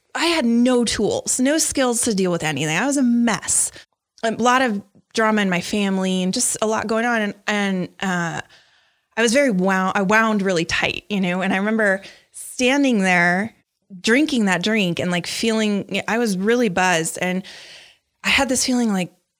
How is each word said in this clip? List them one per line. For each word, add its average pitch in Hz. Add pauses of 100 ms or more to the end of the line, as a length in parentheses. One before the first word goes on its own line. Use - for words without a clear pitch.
(140)
I 277
had 320
no 240
tools, -
no 277
skills 254
to 233
deal 185
with 165
anything. 156
I 214
was 277
a 277
mess, 233 (500)
a 226
lot 247
of 208 (320)
drama 214
in 190
my 175
family 190
and 185
just -
a 220
lot 220
going 226
on. 233
And, 202 (120)
and, 196 (120)
uh, 175 (760)
I 220
was 233
very 277
wound, 190
I 202
wound 214
really 180
tight, -
you 202
know? 180
And 196
I 190
remember 202 (300)
standing 254
there, 180 (460)
drinking 240
that 180
drink 202
and, 180
like, 175
feeling, 214
I 208
was 214
really 226
buzzed. 175
And 180 (840)
I -
had 269
this 254
feeling 247
like 185 (280)